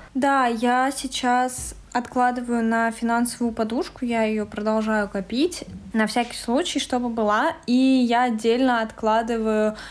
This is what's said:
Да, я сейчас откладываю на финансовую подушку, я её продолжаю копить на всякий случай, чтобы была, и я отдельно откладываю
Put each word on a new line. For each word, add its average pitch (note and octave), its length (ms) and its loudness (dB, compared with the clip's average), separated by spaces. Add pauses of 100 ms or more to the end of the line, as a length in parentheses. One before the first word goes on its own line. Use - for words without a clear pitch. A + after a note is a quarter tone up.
(120)
Да, C4+ 360 2
я B3 420 2
сейчас B3+ 880 -2 (160)
откладываю B3 680 0
на A3+ 300 0
финансовую A#3 600 -2
подушку, A#3 520 -4
я A#3 180 0
её G#3+ 240 0
продолжаю G#3+ 600 -2
копить A3+ 560 -4 (280)
на A3 140 2
всякий A#3 300 -2
случай, C#4+ 420 -2
чтобы B3 300 -2
была, A3+ 460 2 (120)
и A#3+ 60 0
я B3+ 520 4
отдельно A#3+ 560 2
откладываю A3 960 0 (160)